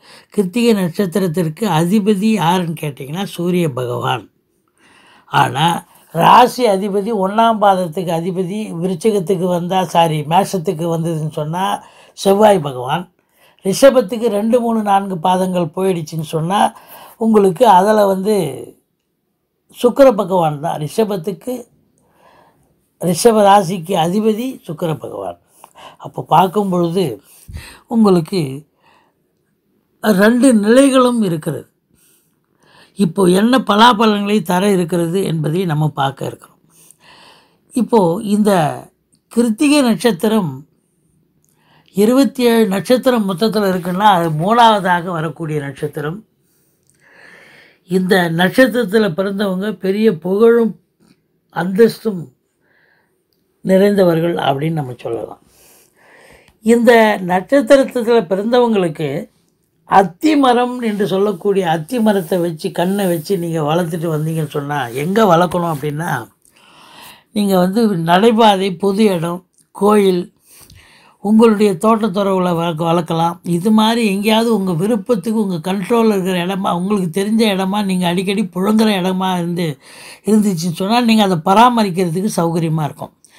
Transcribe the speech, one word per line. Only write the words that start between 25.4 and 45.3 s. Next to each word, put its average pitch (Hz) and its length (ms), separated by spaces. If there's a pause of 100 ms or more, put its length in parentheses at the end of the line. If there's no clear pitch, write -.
அப்போ - 260
பார்க்கும் 190 460
பொழுது 170 520 (680)
உங்களுக்கு 196 540 (1600)
ரெண்டு 226 500
நிலைகளும் 247 680
இருக்கிறது. 160 460 (1300)
இப்போ - 260
என்ன 208 320
பலாபலன்களை 208 840
தர 185 300
இருக்கிறது 175 520
என்பதை 160 420
நம்ம 156 240
பார்க்க 135 360
இருக்கிறோம். - 340 (1120)
இப்போ 214 500
இந்த 208 280 (800)
கிருத்திகை 262 500
நட்சத்திரம் 214 720 (1400)
இருபத்தி 247 480
ஏழு 233 240
நட்சத்திரம் 226 640
மொத்தத்துல 196 420
இருக்குன்னா 185 360 (100)
அது 170 120
மூணாவதாக 180 760
வரக்கூடிய 160 560